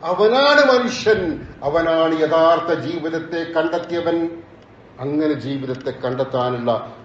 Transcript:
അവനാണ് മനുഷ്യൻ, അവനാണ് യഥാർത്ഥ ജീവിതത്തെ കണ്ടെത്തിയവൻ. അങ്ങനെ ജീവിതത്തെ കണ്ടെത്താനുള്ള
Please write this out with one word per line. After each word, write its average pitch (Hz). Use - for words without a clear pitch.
അവനാണ് 254
മനുഷ്യൻ, 190
അവനാണ് 160
യഥാർത്ഥ 165
ജീവിതത്തെ 160
കണ്ടെത്തിയവൻ. 170
അങ്ങനെ 151
ജീവിതത്തെ 131
കണ്ടെത്താനുള്ള 123